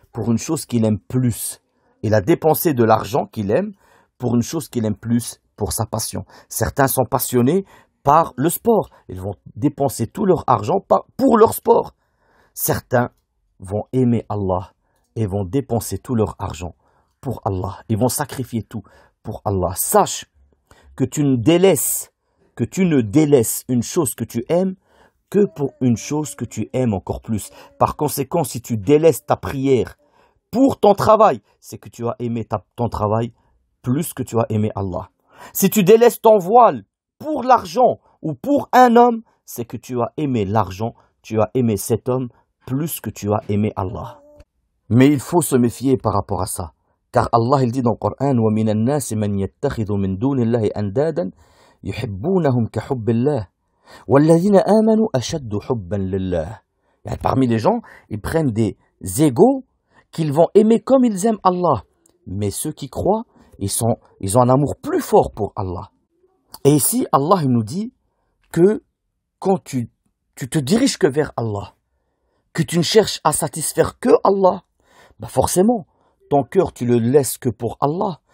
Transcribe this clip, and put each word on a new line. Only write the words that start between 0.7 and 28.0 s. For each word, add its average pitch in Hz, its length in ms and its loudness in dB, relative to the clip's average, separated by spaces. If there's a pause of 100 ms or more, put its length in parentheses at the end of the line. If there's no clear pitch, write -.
aime 107 140 0
plus. - 600 -4 (400)
Il 107 120 0
a 107 80 4
dépensé 156 520 0
de 117 120 2
l'argent 110 400 2
qu'il 101 260 -6
aime 190 220 -2 (440)
pour 120 180 -2
une 120 60 2
chose 156 280 -6
qu'il 113 160 -4
aime 107 120 -4
plus, 117 440 -4 (160)
pour 98 160 -4
sa 110 120 -2
passion. - 400 -8 (220)
Certains - 400 0
sont 127 180 -2
passionnés 131 600 0 (380)
par 156 340 4
le 151 120 0
sport. 208 400 0 (200)
Ils 90 100 -14
vont 95 160 -8 (200)
dépenser 135 520 -2
tout - 180 -6
leur 170 220 2
argent 123 380 2
par, - 180 2 (140)
pour 233 200 4
leur 220 160 6
sport. - 400 0 (600)
Certains - 560 -2 (500)
vont 98 240 -6 (100)
aimer 123 360 2
Allah 95 420 -4 (440)
et 113 100 -2
vont 98 200 -4
dépenser 117 520 -4
tout - 180 -6
leur 104 240 -2
argent 90 360 -10 (460)
pour 117 240 -10
Allah. 95 420 -6
Ils 113 100 -2
vont 120 120 0
sacrifier 120 540 -6
tout - 200 -14 (400)
pour - 220 -12
Allah. 90 300 -2
Sache - 500 -2 (720)
que 135 100 -2
tu 151 180 -2
ne 135 140 2
délaisses, 170 720 2 (440)
que 120 80 -4
tu 185 220 0
ne 151 160 4
délaisses 131 640 2
une 123 160 0
chose 160 300 -2
que - 100 -8
tu 117 260 -6
aimes 185 260 0 (540)
que 202 160 4 (100)
pour 139 160 -4 (100)
une 120 160 4
chose 151 380 -6
que 120 100 -8
tu - 280 -8
aimes 127 200 -2
encore - 280 -6
plus. 107 280 -6 (300)
Par - 160 0
conséquent, 147 480 -2